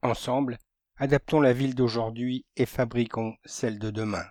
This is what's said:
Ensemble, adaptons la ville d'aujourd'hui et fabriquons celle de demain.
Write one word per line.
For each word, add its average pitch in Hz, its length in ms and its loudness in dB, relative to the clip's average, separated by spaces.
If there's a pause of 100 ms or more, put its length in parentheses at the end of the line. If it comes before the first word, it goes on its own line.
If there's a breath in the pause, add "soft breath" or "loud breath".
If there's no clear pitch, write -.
Ensemble, 123 560 -2 (400)
adaptons 139 420 2
la 131 140 8
ville 131 220 0
d'aujourd'hui 120 720 0 (100)
et 131 100 2
fabriquons 113 720 -2 (100)
celle 110 340 -4
de 107 100 -4
demain. 104 420 -4